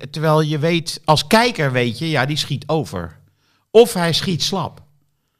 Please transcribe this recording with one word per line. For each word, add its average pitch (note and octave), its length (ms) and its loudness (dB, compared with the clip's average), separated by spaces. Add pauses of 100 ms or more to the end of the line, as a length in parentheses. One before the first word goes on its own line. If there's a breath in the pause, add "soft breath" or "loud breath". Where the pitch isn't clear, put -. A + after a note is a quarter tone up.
(100)
terwijl D#3 300 0
je D3+ 180 -2
weet, E3 460 -2
als D#3 220 2
kijker A3 460 2
weet A#2+ 260 0
je, D#3+ 120 -4
ja, C3+ 160 0
die D3 100 -4
schiet - 320 -6
over. G2 500 -4 (520)
Of A3+ 220 6
hij E3+ 200 -2
schiet E3+ 300 -2
slap. - 400 -6 (580)